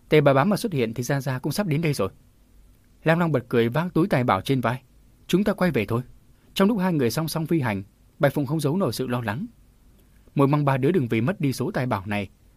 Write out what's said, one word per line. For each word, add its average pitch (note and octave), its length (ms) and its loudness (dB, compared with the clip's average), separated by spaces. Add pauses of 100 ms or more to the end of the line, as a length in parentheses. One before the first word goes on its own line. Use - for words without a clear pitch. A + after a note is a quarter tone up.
"Tề D#3 120 6
bà C#3+ 120 4
bá C3+ 100 4
mà G3+ 140 2
xuất G#3+ 160 -4
hiện A#2 200 -2
thì B2 100 -6
Gia C#3 180 -2
Gia B2+ 180 -6
cũng D#3 120 -6
sắp G#3 160 -4
đến D3+ 140 0
đây D#3 120 0
rồi." G2 160 -2 (920)
Lam E3 160 2
Long E3+ 120 0
bật B2+ 180 0
cười A#2 200 4
vác D#3 240 -4
túi E3+ 140 2
tài C3+ 160 2
bảo G#2+ 180 2
trên C3+ 200 0
vai, A#2+ 200 -2 (460)
"Chúng F3+ 160 2
ta G3+ 100 0
quay F#3 180 0
về A#2 140 0
thôi." A#2 160 -2 (520)
Trong G3 140 2
lúc A3+ 120 2
hai F#3 140 0
người B2+ 180 2
song D#3+ 160 -4
song D#3+ 180 -4
phi E3 140 0
hành, G#2 240 -2 (360)
Bạch C#3+ 140 2
Phụng D3 120 -2
không D3+ 140 -4
giấu C#3+ 180 0
nổi D#3 160 -2
sự C3 140 -6
lo A#2+ 140 -4
lắng. A#2 240 -6 (880)
Muội C#3 120 4
mong D3 180 2
ba C3+ 120 0
đứa C3+ 140 0
đừng D#3 160 0
vì A2+ 140 0
mất E3+ 200 -2
đi C#3 120 0
số D3 180 -4
tài C#3+ 140 -2
bảo G#2+ 200 -4
này G2+ 240 -4 (280)